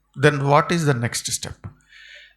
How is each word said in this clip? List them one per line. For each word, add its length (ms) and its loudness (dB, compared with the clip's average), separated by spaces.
Then 200 2
what 380 2
is 120 2
the 120 0
next 380 -6
step? 280 -14